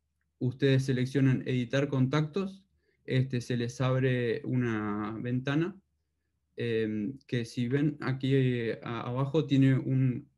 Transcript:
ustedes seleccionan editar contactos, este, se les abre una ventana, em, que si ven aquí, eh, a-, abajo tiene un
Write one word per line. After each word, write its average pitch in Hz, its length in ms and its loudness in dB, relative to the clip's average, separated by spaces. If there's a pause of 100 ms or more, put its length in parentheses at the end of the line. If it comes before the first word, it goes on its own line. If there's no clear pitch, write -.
(380)
ustedes 131 460 2
seleccionan 131 600 2
editar 131 420 0
contactos, 151 760 -2 (400)
este, 131 360 0
se 123 160 -4
les 120 240 -4
abre 127 640 0
una 110 760 -2
ventana, 139 540 -2 (840)
em, 113 680 -2
que 120 180 -2
si 120 220 -4
ven 143 340 0
aquí, 131 340 -2
eh, 123 480 2
a-, 117 260 -6
abajo 135 380 0
tiene 135 300 6
un 131 600 0